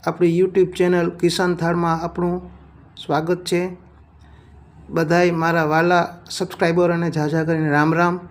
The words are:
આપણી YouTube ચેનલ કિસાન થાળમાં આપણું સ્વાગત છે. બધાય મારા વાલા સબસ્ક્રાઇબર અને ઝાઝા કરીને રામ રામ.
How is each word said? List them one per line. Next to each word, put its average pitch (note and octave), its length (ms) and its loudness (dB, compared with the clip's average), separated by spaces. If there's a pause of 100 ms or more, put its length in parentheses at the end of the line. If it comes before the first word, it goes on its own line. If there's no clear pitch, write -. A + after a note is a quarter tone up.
આપણી E3 320 0
YouTube F#3 380 2
ચેનલ F3+ 340 2
કિસાન F3 440 0
થાળમાં E3 480 -2
આપણું F3 480 -4 (460)
સ્વાગત E3 480 -2
છે. F3+ 320 -4 (1120)
બધાય E3+ 420 2
મારા E3 340 0
વાલા E3+ 540 2 (120)
સબસ્ક્રાઇબર F3 600 0
અને E3+ 200 -2
ઝાઝા D#3 340 -2
કરીને D#3+ 260 0
રામ D3+ 240 4
રામ. F3 260 0 (100)